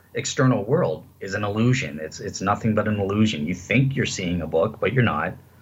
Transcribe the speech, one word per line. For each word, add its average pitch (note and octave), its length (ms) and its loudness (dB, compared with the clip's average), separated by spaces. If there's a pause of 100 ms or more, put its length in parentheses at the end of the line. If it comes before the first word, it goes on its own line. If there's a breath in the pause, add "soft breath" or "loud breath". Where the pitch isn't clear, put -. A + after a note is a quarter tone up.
(140)
external B2 520 2
world A2+ 400 0 (140)
is G2 140 -8
an G#2 100 -4
illusion. G#2 580 0
It's, D#2 180 -10
it's F#2+ 220 -10
nothing G2+ 340 0
but G#2+ 120 2
an G#2 120 0
illusion. G2 460 2
You F2 80 -2
think C3 420 0
you're B2 100 0
seeing F2 360 -4
a D#2 60 -6
book, E2 320 0
but F#2+ 140 0
you're B2+ 100 4
not. D#2+ 300 0 (280 soft breath)